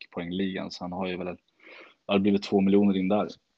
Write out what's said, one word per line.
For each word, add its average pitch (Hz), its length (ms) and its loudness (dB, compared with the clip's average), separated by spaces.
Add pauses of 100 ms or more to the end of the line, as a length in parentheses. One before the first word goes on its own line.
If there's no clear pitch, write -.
(100)
poängligan. 90 600 -6
Så - 140 -14
han 90 80 -10
har 92 140 -6
ju 90 100 -6
väl 90 120 -8
ett, 85 120 -14 (640)
ja, 101 80 0
det 98 60 4
blir 101 180 2
två 101 220 0
miljoner 98 360 4
in 92 120 0
där, 101 200 0 (300)